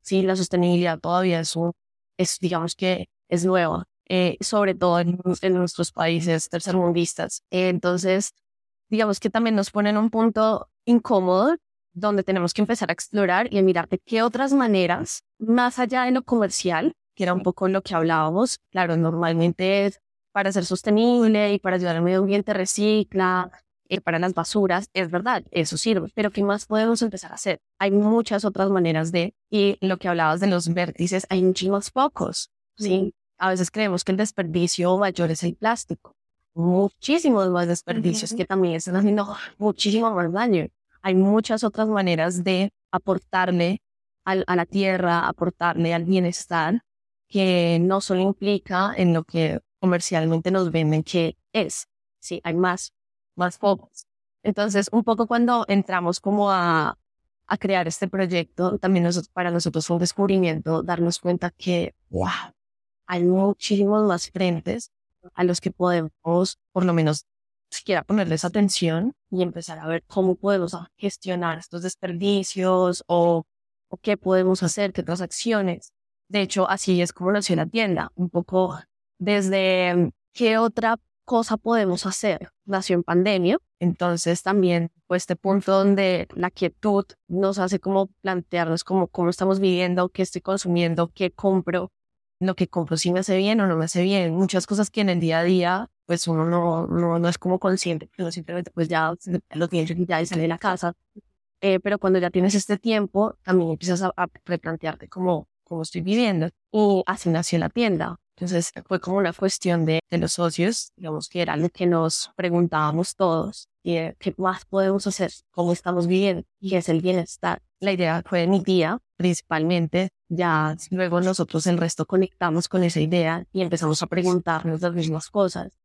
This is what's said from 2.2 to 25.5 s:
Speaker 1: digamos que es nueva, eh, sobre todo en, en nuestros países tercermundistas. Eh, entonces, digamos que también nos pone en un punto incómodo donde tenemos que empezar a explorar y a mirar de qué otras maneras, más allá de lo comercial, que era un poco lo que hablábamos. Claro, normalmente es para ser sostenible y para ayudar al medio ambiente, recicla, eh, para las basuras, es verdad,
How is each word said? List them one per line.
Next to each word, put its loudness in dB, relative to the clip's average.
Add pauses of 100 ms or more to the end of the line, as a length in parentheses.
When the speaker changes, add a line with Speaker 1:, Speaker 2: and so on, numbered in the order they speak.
Speaker 1:
digamos -2
que -2 (200)
es 0
nueva, 2 (240)
eh, 2
sobre 0
todo 2
en, 0 (220)
en 2
nuestros -2
países 0
tercermundistas. -2
Eh, 0
entonces, 0 (560)
digamos 0
que -2
también 0
nos 0
pone 0
en 2
un 2
punto 2 (160)
incómodo 4 (360)
donde 0
tenemos 0
que 0
empezar 0
a -2
explorar 0
y 2
a 6
mirar 2
de -4
qué -2
otras 0
maneras, 0 (140)
más 2
allá 0
de 0
lo 2
comercial, 0 (200)
que -2
era 2
un 0
poco 0
lo 0
que -8
hablábamos. 2 (100)
Claro, 0
normalmente 2
es -6 (300)
para -2
ser -2
sostenible 2
y -2
para -2
ayudar 0
al 0
medio 2
ambiente, 0
recicla, 0 (380)
eh, -4
para -2
las 0
basuras, 0
es -2
verdad, -2